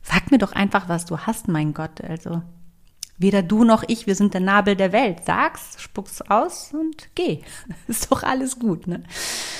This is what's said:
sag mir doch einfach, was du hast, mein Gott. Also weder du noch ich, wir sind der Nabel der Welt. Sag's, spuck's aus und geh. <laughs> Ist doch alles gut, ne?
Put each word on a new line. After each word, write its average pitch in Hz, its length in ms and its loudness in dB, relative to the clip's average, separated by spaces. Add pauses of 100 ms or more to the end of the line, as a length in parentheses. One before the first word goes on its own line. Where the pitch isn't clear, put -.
sag - 280 -2
mir 269 80 8
doch 196 140 0
einfach, 196 360 0
was 170 160 -2
du 160 140 -6
hast, - 300 -6
mein 151 260 0
Gott. 160 260 -8
Also 170 400 -8 (800)
weder 196 220 4
du 214 220 4
noch 220 220 6
ich, 233 200 -4
wir 190 100 2
sind 202 180 4
der 185 60 0
Nabel 196 340 4
der 190 180 2
Welt. 202 320 2
Sag's, - 520 -2
spuck's - 460 -12
aus 262 500 0
und 320 420 -6
geh. 262 280 -2 (220)
<laughs> - 220 -14
Ist - 240 -4
doch - 120 2
alles 262 360 -2
gut, 196 280 -2
ne? 175 180 -6 (560)